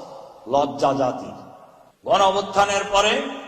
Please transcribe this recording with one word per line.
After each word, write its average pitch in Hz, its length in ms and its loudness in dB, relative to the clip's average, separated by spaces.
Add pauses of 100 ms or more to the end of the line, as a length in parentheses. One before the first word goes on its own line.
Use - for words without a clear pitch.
(520)
লজ্জা 143 400 2
জাতি, 131 380 -2 (760)
গণ 170 160 2
অভ্যুত্থানের 196 720 2
পরে 208 200 4 (360)